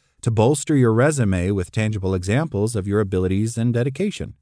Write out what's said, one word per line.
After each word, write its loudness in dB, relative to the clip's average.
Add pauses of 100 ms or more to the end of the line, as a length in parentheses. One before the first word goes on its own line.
(200)
to -2
bolster 2
your 6
resume 2
with -4
tangible -2
examples -2
of -4
your 0
abilities -2
and 0
dedication. -4